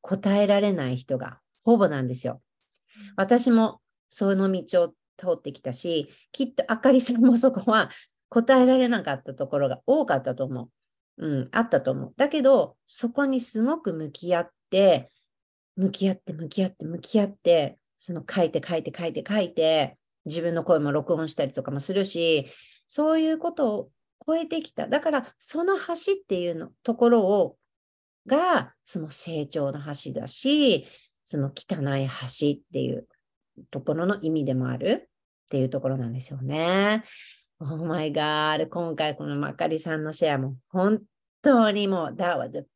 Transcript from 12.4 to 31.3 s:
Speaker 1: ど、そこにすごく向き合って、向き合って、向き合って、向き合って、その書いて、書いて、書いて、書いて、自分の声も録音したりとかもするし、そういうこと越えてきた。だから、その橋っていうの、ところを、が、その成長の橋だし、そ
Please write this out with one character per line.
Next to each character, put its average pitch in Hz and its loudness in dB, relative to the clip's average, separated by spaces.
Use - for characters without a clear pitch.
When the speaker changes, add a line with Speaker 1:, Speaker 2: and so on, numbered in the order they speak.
Speaker 1:
ど、 247 4
そ - -6
こ 277 0
に 262 0
す 220 -4
ご 302 0
く 202 -6
向 156 -8
き 175 -4
合 170 0
っ 170 -8
て、 180 4
向 185 0
き - -2
合 185 2
っ 190 -2
て、 - -14
向 156 -10
き 185 -2
合 185 -4
っ - -6
て、 - -16
向 165 -8
き - 0
合 202 2
っ - -6
て、 170 0
そ - -14
の 160 -10
書 185 0
い 156 -2
て、 147 -2
書 175 -4
い 160 -4
て、 151 -10
書 170 -10
い 165 -6
て、 - -8
書 208 0
い 175 -2
て、 160 0
自 160 -6
分 170 -2
の 165 -2
声 165 4
も 147 0
録 151 0
音 156 -4
し 156 -12
た 151 -2
り 135 -6
と 143 -6
か 139 -8
も 143 -6
す 160 -8
る 190 0
し、 165 0
そ 311 0
う 320 2
い 311 0
う 320 -2
こ 339 -4
と 254 -2
越 330 0
え - -12
て 320 -4
き - -16
た。 - -6
だ 294 0
か 320 -2
ら、 262 -2
そ 320 -6
の 381 0
橋 339 -4
っ 392 0
て 185 -2
い 175 -2
う 170 -4
の、 160 -10
と 233 -2
こ 240 4
ろ 240 6
を、 190 2
が、 294 0
そ - -10
の 156 -10
成 151 -8
長 143 -4
の 147 -10
橋 143 -10
だ 131 -8
し、 269 2
そ - -6